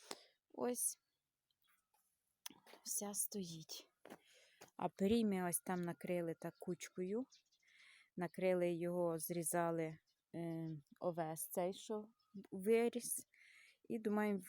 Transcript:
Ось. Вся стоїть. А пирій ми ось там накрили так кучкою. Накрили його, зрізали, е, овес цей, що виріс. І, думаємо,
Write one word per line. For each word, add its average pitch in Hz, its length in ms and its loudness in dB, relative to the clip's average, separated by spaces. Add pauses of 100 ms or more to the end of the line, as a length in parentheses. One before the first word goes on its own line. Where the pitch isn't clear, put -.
(520)
Ось. - 460 -2 (1800)
Вся 202 320 -6
стоїть. 165 720 -6 (880)
А 180 120 -2
пирій 220 360 4
ми 185 240 2
ось 170 120 0
там 180 240 -2
накрили 170 500 -2
так - 240 -6
кучкою. 185 680 -4 (880)
Накрили 180 560 4
його, 175 460 2
зрізали, 165 800 0 (360)
е, 165 340 -4 (300)
овес 165 480 -2
цей, 185 280 -2
що 214 340 -8 (420)
виріс. 226 760 2 (640)
І, 226 100 -2
думаємо, 208 400 4 (100)